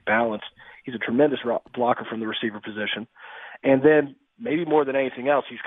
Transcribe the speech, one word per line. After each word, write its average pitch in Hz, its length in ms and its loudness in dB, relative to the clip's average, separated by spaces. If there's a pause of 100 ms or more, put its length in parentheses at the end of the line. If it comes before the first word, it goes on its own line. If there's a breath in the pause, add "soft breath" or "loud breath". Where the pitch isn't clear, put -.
balanced. 110 420 0 (380 loud breath)
He's 127 100 -10
a 110 40 -6
tremendous 127 440 2
ro-, 117 180 -2 (120)
blocker 123 360 0
from 113 120 -6
the 110 60 -6
receiver 107 340 -6
position. 107 460 -6 (540 loud breath)
And 135 220 4
then 147 320 6 (220)
maybe 139 280 -2
more 156 180 4
than 135 140 -2
anything 127 320 -2
else, 143 200 2
he's 120 180 -14